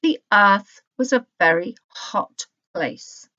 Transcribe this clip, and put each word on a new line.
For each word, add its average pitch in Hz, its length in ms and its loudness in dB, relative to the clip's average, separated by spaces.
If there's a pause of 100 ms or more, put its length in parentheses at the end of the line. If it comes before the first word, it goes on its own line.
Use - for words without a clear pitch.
The 320 180 0 (140)
earth 202 480 2 (160)
was 254 160 -2
a 247 140 -2 (120)
very 170 360 0 (140)
hot - 580 -10 (260)
place. - 640 -10